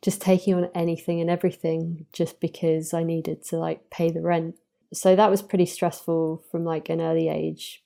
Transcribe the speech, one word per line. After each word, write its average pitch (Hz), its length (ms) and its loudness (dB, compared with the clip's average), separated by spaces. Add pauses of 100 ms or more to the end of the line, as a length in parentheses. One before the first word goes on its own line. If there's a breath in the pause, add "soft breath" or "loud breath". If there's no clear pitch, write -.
just - 200 -2
taking 185 320 4
on 175 220 0
anything 170 440 -2
and 170 100 0
everything 165 840 -2
just - 260 -4
because 160 540 -2
I 165 100 0
needed 165 420 -4
to, 165 120 -4
like, 165 320 -6
pay 170 220 0
the 165 100 -4
rent. 170 340 0 (380)
So 185 220 6
that 208 160 6
was 202 100 2
pretty 180 240 2
stressful 165 840 -2
from, 165 140 -4
like, 160 240 -4
an 165 120 0
early 165 280 0
age. 160 560 -6